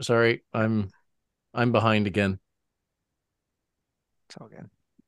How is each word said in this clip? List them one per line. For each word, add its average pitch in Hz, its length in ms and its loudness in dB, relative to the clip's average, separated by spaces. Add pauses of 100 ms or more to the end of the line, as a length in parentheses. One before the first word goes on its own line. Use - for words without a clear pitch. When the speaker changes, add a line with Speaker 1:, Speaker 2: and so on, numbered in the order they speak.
Speaker 1:
Sorry, 117 420 0 (120)
I'm, 110 340 -2 (640)
I'm 120 180 0
behind 107 360 2
again. 98 320 -2 (1900)
Speaker 2:
It's - 100 -20
all 113 100 -20
good. - 220 -20 (380)